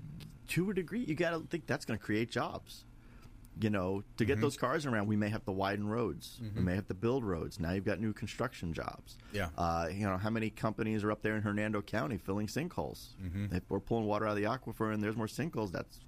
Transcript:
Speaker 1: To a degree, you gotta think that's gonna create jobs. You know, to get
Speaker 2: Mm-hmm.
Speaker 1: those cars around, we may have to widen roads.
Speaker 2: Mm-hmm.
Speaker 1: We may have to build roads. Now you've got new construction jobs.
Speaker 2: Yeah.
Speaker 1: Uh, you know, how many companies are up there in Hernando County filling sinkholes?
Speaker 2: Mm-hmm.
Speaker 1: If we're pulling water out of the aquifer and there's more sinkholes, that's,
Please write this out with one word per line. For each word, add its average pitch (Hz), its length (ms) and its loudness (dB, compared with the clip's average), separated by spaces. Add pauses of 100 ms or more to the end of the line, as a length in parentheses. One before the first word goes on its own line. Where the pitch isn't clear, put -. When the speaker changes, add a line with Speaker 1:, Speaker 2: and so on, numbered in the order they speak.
(500)
Speaker 1:
To 180 200 2
a 214 40 0
degree, 185 300 0
you 156 120 0
gotta 165 260 2
think 170 260 -4
that's 131 180 0
gonna 117 140 0
create 110 320 2
jobs. - 540 -4 (720)
You 107 120 4
know, 98 320 2 (140)
to 117 80 4
get 98 80 4
Speaker 2:
Mm-hmm. 107 100 4
Speaker 1:
those 143 140 4
cars 143 280 2
around, 110 220 2
we 107 80 4
may 104 140 4
have 107 160 -2
to 104 60 -2
widen 98 360 2
roads. 107 540 -2
Speaker 2:
Mm-hmm. 110 180 -4
Speaker 1:
We 92 40 4
may 90 120 4
have 98 140 0
to - 40 -2
build 117 300 2
roads. 87 360 -2
Now 82 120 2
you've 95 140 0
got 95 140 2
new 110 140 0
construction 107 580 -2
jobs. - 460 -6 (160)
Speaker 2:
Yeah. 95 240 0
Speaker 1:
Uh, 85 340 2
you 101 140 0
know, 95 120 4
how 104 120 2
many 110 220 2
companies 110 520 0
are 107 80 4
up 104 120 -2
there 107 120 4
in 107 60 0
Hernando 107 400 2
County 107 380 0
filling 104 260 0
sinkholes? - 760 -4
Speaker 2:
Mm-hmm. 95 360 -2
Speaker 1:
If 90 120 0
we're 98 120 2
pulling 113 260 2
water 104 220 2
out 104 100 2
of - 0 -
the 101 60 2
aquifer 110 500 0
and 107 100 2
there's 107 140 2
more 113 80 2
sinkholes, 110 460 -2
that's, - 360 -6